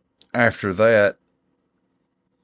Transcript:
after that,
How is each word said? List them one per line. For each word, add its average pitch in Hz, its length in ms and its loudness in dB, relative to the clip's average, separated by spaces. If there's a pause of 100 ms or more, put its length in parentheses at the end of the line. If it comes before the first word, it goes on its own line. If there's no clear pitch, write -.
(340)
after 110 400 -2
that, 107 440 2 (1300)